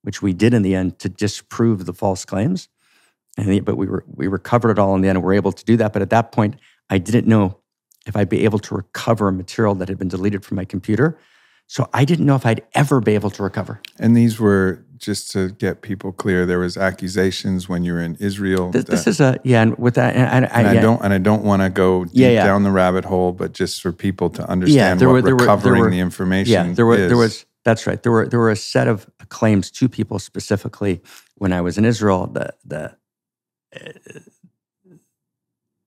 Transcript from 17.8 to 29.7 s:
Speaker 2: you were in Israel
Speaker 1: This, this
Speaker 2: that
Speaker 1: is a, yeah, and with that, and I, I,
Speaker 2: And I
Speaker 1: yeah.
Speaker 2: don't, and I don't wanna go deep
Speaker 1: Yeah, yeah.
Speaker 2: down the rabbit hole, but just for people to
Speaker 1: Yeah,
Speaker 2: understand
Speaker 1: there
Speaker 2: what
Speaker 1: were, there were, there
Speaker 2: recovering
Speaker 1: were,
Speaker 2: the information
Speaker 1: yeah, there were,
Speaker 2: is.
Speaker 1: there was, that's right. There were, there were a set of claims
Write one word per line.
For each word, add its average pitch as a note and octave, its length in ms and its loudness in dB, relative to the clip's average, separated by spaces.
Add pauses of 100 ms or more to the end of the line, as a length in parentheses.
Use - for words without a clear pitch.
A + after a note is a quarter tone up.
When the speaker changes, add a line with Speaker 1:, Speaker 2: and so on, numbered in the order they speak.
Speaker 2:
you F2 100 -4
were E2+ 80 -4
in E2+ 160 -6
Israel F#2+ 540 -4
Speaker 1:
This, B2+ 120 -2
this - 220 -2
Speaker 2:
that - 40 0
Speaker 1:
is G3 120 0
a, B2+ 220 2
yeah, B2 200 4
and A2+ 140 2
with A#2+ 180 0
that, B2 200 0
and B2+ 300 2
I, - 40 -2
I, A#2 100 -2
Speaker 2:
And G#2+ 80 4
I G2+ 60 4
Speaker 1:
yeah. - 80 4
Speaker 2:
don't, A2+ 200 2
and G2+ 120 0
I G2 40 2
don't G#2 260 2
wanna G2 260 2
go F#2 340 2
deep F2 120 -12
Speaker 1:
Yeah, B2+ 160 6
yeah. G#2+ 140 4
Speaker 2:
down G2+ 180 2
the G2 80 2
rabbit F#2 340 2
hole, F2+ 260 0
but F#2 220 -6
just - 280 -6
for F2+ 120 -4
people F2+ 380 -4
to - 100 -12
Speaker 1:
Yeah, - 80 -10
Speaker 2:
understand G2+ 500 4
Speaker 1:
there B2+ 80 6
Speaker 2:
what B2+ 80 6
Speaker 1:
were, B2+ 60 4
there C3 140 2
were, B2 40 2
there B2 80 2
Speaker 2:
recovering G2+ 360 4
Speaker 1:
were, A2 60 4
Speaker 2:
the F2+ 100 0
information F#2+ 520 0
Speaker 1:
yeah, F2 220 2
there A#2 120 2
were, A#2 120 4
Speaker 2:
is. F#2+ 100 2
Speaker 1:
there A#2+ 100 2
was, A2+ 280 0 (180)
that's A2+ 240 0
right. G2 160 -4
There A#2+ 80 0
were, A2 160 2
there A#2+ 120 0
were A2+ 120 2
a G#2 60 0
set B2+ 320 -2
of G#2 200 -4 (200)
claims G#2+ 420 0